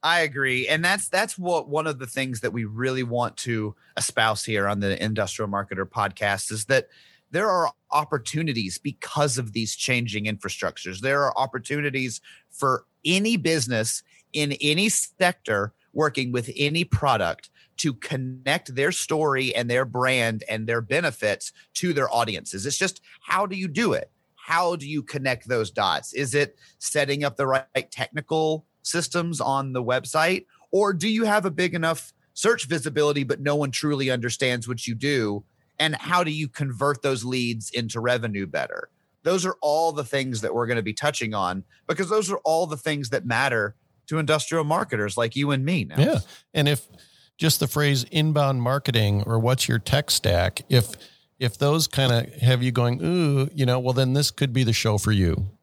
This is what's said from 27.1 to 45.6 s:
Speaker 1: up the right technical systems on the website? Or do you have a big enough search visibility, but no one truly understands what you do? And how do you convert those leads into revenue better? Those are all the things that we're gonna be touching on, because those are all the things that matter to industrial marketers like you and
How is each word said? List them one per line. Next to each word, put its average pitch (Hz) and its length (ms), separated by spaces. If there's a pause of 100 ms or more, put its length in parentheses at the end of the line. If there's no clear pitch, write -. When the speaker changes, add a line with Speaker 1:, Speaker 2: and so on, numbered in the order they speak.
Speaker 1:
up 139 120
the 139 100
right 131 440
technical 156 720 (180)
systems 170 580
on 135 340
the 127 100
website? 156 640 (240)
Or 196 240
do 170 120
you 226 180
have 208 200
a 190 60
big 175 240
enough 165 400 (180)
search 220 340
visibility, 147 560
but 127 180
no 147 140
one 147 160
truly 135 400
understands 123 560
what 120 200
you 120 80
do? 113 500 (340)
And 156 160
how 175 300
do 156 60
you 151 180
convert 139 540
those 131 220
leads 120 460
into 117 300
revenue 113 460
better? 71 420 (340)
Those 175 220
are 185 160
all 156 320
the 147 120
things 131 360
that 104 140
we're 117 120
gonna 117 160
be 104 120
touching 120 400
on, 95 300 (220)
because 180 220
those 208 240
are - 120
all 160 220
the 151 120
things 143 320
that 110 160
matter 117 500 (300)
to 156 120
industrial 156 460
marketers 123 540
like 117 180
you 143 140
and 131 140